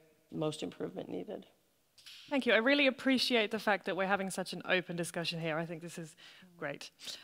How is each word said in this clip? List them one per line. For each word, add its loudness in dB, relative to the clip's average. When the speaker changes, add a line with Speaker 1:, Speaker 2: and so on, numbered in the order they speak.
Speaker 1:
most -4
improvement -8
needed. -8
Speaker 2:
Thank 0
you. 4
I 8
really 6
appreciate 4
the -2
fact 2
that -2
we're 2
having 2
such -6
an -8
open 2
discussion -4
here. -2
I -2
think -10
this -12
is -12
great. -8